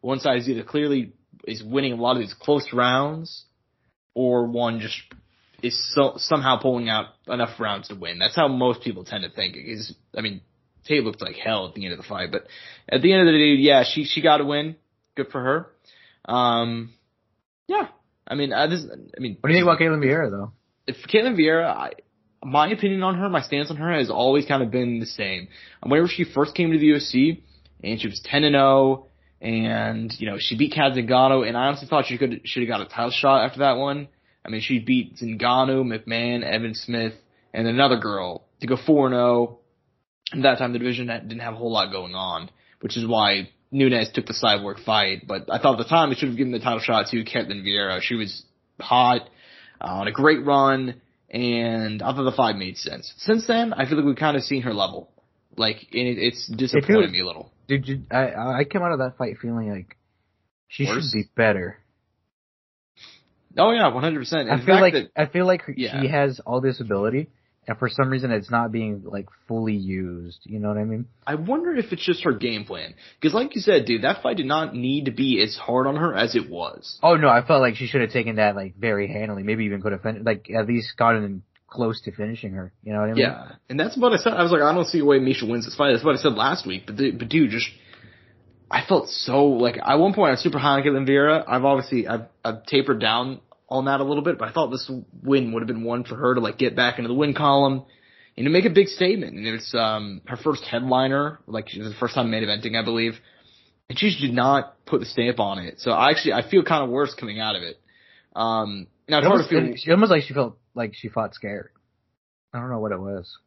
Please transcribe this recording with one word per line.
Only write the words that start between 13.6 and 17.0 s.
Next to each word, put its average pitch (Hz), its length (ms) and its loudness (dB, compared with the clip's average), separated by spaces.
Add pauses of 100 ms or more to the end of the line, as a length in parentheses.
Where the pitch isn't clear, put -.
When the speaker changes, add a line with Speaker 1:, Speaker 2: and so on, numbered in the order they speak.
Speaker 1:
yeah, 139 220 8
she, 151 200 -2
she 143 180 -4
got 151 200 4
a 139 40 0
win. 147 300 -4 (400)
Good 135 160 -6
for 131 100 -6
her. 147 260 -2 (640)
Um, 117 600 0 (760)